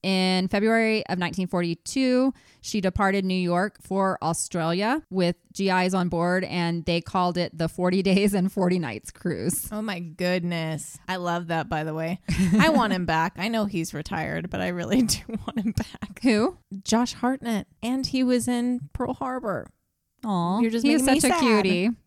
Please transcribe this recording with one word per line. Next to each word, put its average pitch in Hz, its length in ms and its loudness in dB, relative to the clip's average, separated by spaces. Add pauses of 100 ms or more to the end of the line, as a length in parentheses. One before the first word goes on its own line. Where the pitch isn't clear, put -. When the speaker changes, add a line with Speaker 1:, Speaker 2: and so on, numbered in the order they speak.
Speaker 1:
In 185 440 2
February 220 600 2
of 180 120 -4
nineteen 180 300 -2
forty-two, 254 840 0 (280)
she - 200 -4
departed 190 440 2
New 185 100 0
York 180 480 0
for 190 400 0
Australia 175 880 -2
with 180 240 0 (180)
G 196 160 0
Is 185 260 2
on 180 140 0
board, 180 360 0
and 170 400 -2
they 170 160 0
called 180 360 0
it 170 220 -4
the 165 100 -2
forty 185 360 0
Days 196 280 4
and 190 200 0
forty 180 260 2
Nights 120 320 -8
cruise. 143 600 -4
Speaker 2:
Oh 214 100 -6
my 202 160 -6
goodness. 170 1000 -4 (120)
I 185 80 -4
love 175 320 -4
that, 160 200 -2
by 151 140 -4
the 156 100 -6
way. 160 280 -6 (180)
Speaker 1:
<laughs> 190 220 4
Speaker 2:
I 311 80 6
want 233 240 2
him 180 120 -2
back. 160 320 0
I 190 120 -4
know 226 160 -2
he's 185 280 -4
retired, 160 560 -6
but 196 120 -6
I 185 80 -2
really 180 340 0
<laughs> - 0 -
do - 160 0 (100)
want - 300 -8
him 208 140 -2
back. - 500 -8
Speaker 1:
Who? 240 340 2 (280)
Speaker 2:
Josh 233 300 2
Hartnett. 240 520 -2 (160)
And 254 240 -2
he 262 160 0
was 247 240 2
in 247 460 -2
Pearl 254 220 -4
Harbor. 247 520 -6 (580)
Speaker 1:
Aw, 185 360 0
Speaker 2:
You're 226 100 4
just 226 160 0
Speaker 1:
he 294 60 8
is 285 100 4
Speaker 2:
making 269 120 6
me 311 60 4
Speaker 1:
such - 120 6
a - 20 4
Speaker 2:
sad. 330 60 2
Speaker 1:
cutie. 208 500 4 (160)